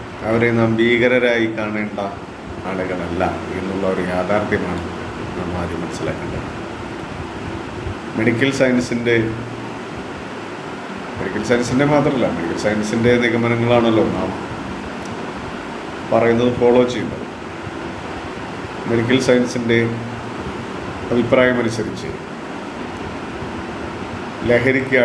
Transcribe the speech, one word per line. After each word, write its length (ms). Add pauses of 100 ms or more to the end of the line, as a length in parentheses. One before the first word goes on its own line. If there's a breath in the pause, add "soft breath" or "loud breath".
(300)
അവരെ 300
നാം 100 (100)
ഭീകരരായി 680 (100)
കാണേണ്ട 420 (680)
ആളുകളല്ല 560 (340)
എന്നുള്ള 340
ഒരു 100 (100)
യാഥാർത്ഥ്യമാണ് 680 (540)
നാം 140 (100)
ആദ്യം 220
മനസ്സിലാക്കേണ്ടത്. 680 (1700)
മെഡിക്കൽ 400
സയൻസിൻ്റെ, 560 (2000)
മെഡിക്കൽ 320
സയൻസിൻ്റെ 420
മാത്രമല്ല, 340 (100)
മെഡിക്കൽ 280
സയൻസിൻ്റെ 480 (120)
നിഗമനങ്ങളാണല്ലോ 800 (120)
നാം 160 (1800)
പറയുന്നത്, 480
ഫോളോ 220 (100)
ചെയ്യുന്നത്. 320 (1700)
മെഡിക്കൽ 380
സയൻസിൻ്റെ 500 (1400)
അഭിപ്രായമനുസരിച്ച് 1000 (2500)
ലഹരിക്ക് 540